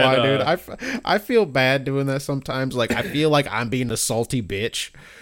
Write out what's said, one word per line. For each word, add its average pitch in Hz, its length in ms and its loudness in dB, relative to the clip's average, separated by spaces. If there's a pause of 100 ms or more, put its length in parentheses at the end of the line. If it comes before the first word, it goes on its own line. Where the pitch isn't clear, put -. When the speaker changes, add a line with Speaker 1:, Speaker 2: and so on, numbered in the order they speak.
Speaker 1:
had, 131 160 6
Speaker 2:
lie, 120 80 4
dude. 135 140 2
Speaker 1:
uh, 127 40 -2
Speaker 2:
I, 156 100 2
f-, 247 500 -8
I 190 140 2
feel 220 280 2
bad 131 380 2
doing 139 220 0
that 135 160 -2
sometimes. 131 520 -4
Like, 117 180 0
I 117 100 0
feel 151 280 2
like 143 200 4
I'm 117 180 -2
being 127 220 -2
a 113 60 -2
salty 117 460 -2
bitch 101 480 -4 (320)